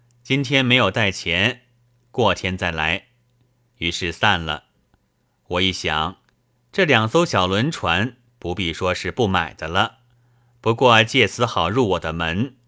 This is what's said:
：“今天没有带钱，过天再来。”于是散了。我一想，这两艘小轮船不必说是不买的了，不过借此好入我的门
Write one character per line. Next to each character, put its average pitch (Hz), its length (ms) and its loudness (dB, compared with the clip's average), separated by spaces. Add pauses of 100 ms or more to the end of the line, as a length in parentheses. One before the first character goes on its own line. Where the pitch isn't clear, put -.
(240)
：“今 139 180 0
天 135 220 0
没 123 120 4
有 104 140 4
带 104 200 0
钱， 92 560 -2 (440)
过 101 240 0
天 92 220 -6
再 90 140 -4
来。” 80 380 -4 (680)
于 82 140 -4
是 85 200 -6
散 92 320 0
了。 76 260 -8 (800)
我 87 120 -2
一 92 100 0
想， 82 460 -4 (560)
这 190 140 0
两 117 200 4
艘 165 200 2
小 95 200 0
轮 107 240 0
船 95 460 -2 (220)
不 85 160 -6
必 87 180 -4
说 90 220 -2
是 - 160 -8
不 107 180 0
买 87 240 0
的 82 160 -10
了， 98 300 -2 (600)
不 117 140 0
过 117 280 6
借 110 240 2
此 117 200 -2
好 87 240 0
入 113 200 2
我 85 100 0
的 80 120 -6
门 85 440 -2 (100)